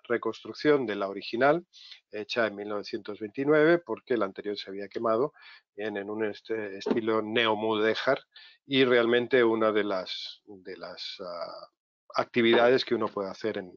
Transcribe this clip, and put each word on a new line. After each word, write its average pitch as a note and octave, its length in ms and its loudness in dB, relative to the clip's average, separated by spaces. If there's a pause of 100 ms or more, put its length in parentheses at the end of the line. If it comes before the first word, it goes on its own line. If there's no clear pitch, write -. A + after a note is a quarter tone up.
reconstrucción A#2 800 0
de G#2 80 -2
la G2 140 -2
original, B2+ 580 0 (460)
hecha G#2+ 340 -2
en G2+ 80 -6
mil G2+ 140 -8
novecientos G#2 500 -8
veintinueve, D3+ 600 2
porque A2+ 380 -4
la G#2 100 0
anterior G2+ 300 -8
se - 140 -12
había G2 160 -10
quemado A#2 460 -2 (420)
en, G#2 220 -6
en G2 120 -6
un A2 180 -4
este, G#2 520 -8
estilo A2+ 420 0
neomudéjar, A2 1000 0 (440)
y C3+ 200 4
realmente A#2+ 580 4
una A2 300 4
de G#2 100 2
las, - 640 -6
de F#2+ 300 -16
las, F2 420 -14
ah, F2 500 -10 (460)
actividades A#2+ 680 4
que A#2+ 100 -2
uno G#2+ 140 0
puede G2 200 -4
hacer G#2 300 -6
en, F#2 180 -12